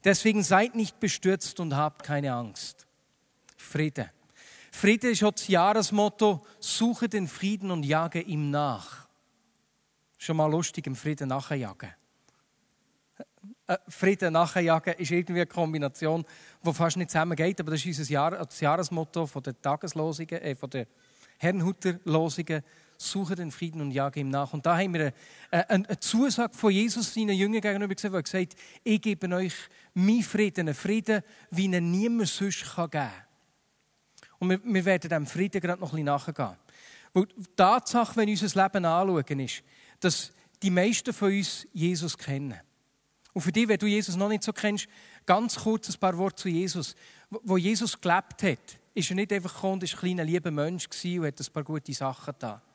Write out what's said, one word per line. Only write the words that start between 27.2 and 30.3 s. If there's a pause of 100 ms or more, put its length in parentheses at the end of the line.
Jüngern
gegenüber
gesehen,
wo
er
gesagt
hat, (260)
„Ich
gebe
euch (400)
meinen
Frieden,